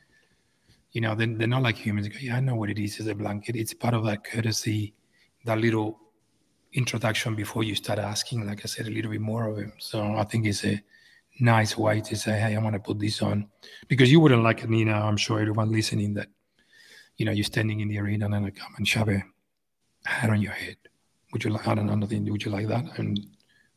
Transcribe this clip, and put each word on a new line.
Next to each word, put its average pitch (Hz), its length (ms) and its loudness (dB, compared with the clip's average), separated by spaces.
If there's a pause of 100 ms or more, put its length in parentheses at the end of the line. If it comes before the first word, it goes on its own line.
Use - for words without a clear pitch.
(920)
you 117 100 -2
know, 110 140 0
they're, 113 200 0
they're 113 120 0
not 127 160 2
like 113 140 2
humans. 104 300 -2
They 104 60 -10
go, - 80 -16
"Yeah, 123 160 -4
I - 40 0
know 131 140 0
what 104 140 -2
it 104 80 -4
is, 104 220 -4
it's 110 100 -4
a 104 60 -4
blanket." 104 400 -6
It's 110 180 -4
part 120 220 0
of 110 100 0
that 104 180 -2
courtesy, 107 720 -2 (520)
that 110 120 0
little 110 420 0 (720)
introduction 113 600 -2
before 107 300 -4
you 107 100 -2
start 104 240 -4
asking, 104 480 -4
like 101 180 -6
I 107 40 -8
said, 113 200 -8
a 110 40 -6
little 110 180 -4
bit 107 120 -4
more 110 260 -2
of 107 100 -4
him. 104 220 -8
So 107 360 -4
I 107 100 0
think 110 200 0
it's 101 180 0
a 104 160 0 (600)
nice 113 360 4
way 107 260 2
to - 140 -6
say, 107 240 -2
"Hey, 107 160 0
I 110 40 0
wanna 107 200 0
put 104 200 -4
this 107 240 -2
on." 104 260 0 (380)
Because 127 240 8
you 165 80 12
wouldn't 127 240 8
like 113 200 4
it, 117 60 -6
Nina, 110 240 4
I'm 104 240 2
sure 107 220 0
everyone 107 320 2
listening, 110 420 0
that, 101 140 -6 (880)
you 117 80 0
know, 104 60 0
you're 101 120 2
standing 107 380 0
in 104 60 -2
the 104 100 -2
arena 104 280 0
and 104 80 0
then 104 120 0
I 98 40 -4
come - 280 -16
and 98 100 -2
shove 110 220 2
a 98 140 2 (840)
hat - 240 0
on 104 120 4
your 95 120 -2
head. - 240 -12 (540)
"Would 117 120 -4
you 110 80 0
like, 104 160 -2
I 113 80 2
don't 104 100 0
know, 104 100 0
nothing, 104 360 -2
would 104 120 -4
you 107 80 -4
like 104 160 -2
that?" 120 300 -4
And 104 220 -2 (580)